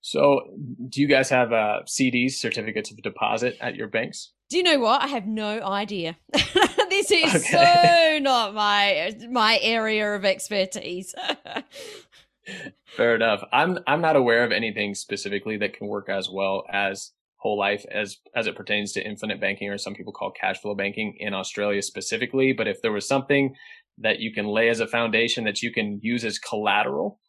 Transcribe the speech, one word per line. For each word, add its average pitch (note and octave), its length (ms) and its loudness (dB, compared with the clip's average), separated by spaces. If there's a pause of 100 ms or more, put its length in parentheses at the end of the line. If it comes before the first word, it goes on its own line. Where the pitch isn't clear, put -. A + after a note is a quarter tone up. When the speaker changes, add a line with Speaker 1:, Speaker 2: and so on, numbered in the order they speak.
Speaker 1:
So C#3+ 400 4 (460)
do C3+ 140 -2
you D3 60 4
guys C3+ 220 4
have, B2 220 4
uh, G#2+ 340 2
C C3 240 0
Ds, B2 300 0
certificates A2 520 -4
of G#2 100 -20
deposit, A2 580 -2
at A#2+ 160 -8
your A2 120 -8
banks? - 440 -6 (180)
Speaker 2:
Do D4 80 -2
you F4+ 60 2
know D#4+ 160 4
what? A#3+ 220 4
I D4 60 -2
have A#3+ 200 -4
no G#3+ 360 -4
idea. G3 540 -4 (160)
<laughs> - 140 2 (420)
This G4 220 2
is E4+ 120 4 (120)
Speaker 1:
Okay. E4+ 800 6
Speaker 2:
so D4+ 40 0
not A#3+ 360 0
my, G3+ 600 2 (140)
my A3+ 320 4
area G#3+ 540 0
of G3 100 -4
expertise. F#3+ 880 -2 (320)
<laughs> - 1400 -14 (140)
Speaker 1:
Fair A#2 180 4
enough. A2 280 2 (100)
I'm, E3 320 2
I'm D3 160 2
not D#3+ 140 2
aware A#2+ 280 4
of A#2 80 0
anything G#2 440 -2
specifically G2+ 600 -6
that G2+ 160 -4
can G#2 140 -10
work G#2 220 -6
as F#2+ 200 -2
well F#2+ 340 -2 (100)
as G2 380 -4 (260)
whole G#2 220 -2
life G2+ 320 0
as, G#2 260 -6 (180)
as A2+ 120 0
it G2+ 80 -4
pertains G#2 380 -2
to G2 120 -4
infinite G#2 340 -6
banking, G2+ 300 -4
or G2+ 80 -6
some G2+ 160 -8
people G2+ 180 -12
call F#2+ 200 -8
cash F#2+ 280 -4
flow G#2 140 -6
banking, G2+ 460 -4
in G2+ 160 -6
Australia G2+ 480 -2
specifically. C3 680 0
But A2 140 0
if G2 140 -4
there A2 100 0
was G#2 160 -4
something C3+ 460 2 (460)
that A2 200 0
you A2 140 -6
can G#2 140 -4
lay A2 220 4
as A2+ 100 2
a A2 80 0
foundation A#2 560 0
that G#2 180 -2
you A#2 100 -4
can G#2 300 -4
use A#2 240 -2
as G#2 140 -4
collateral G#2+ 880 0